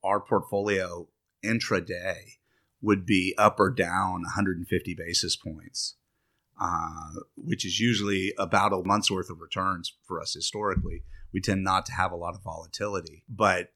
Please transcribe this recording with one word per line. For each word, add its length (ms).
our 180
portfolio 880
intraday 920
would 220
be 320
up 240
or 80
down 580
a 40
hundred 260
and 100
fifty 280
basis 420
points, 600
uh, 520
which 300
is 120
usually 600
about 340
a 100
month's 280
worth 180
of 140
returns 500
for 120
us 140
historically. 720
We 80
tend 220
not 240
to 60
have 180
a 60
lot 180
of 80
volatility. 840
But 480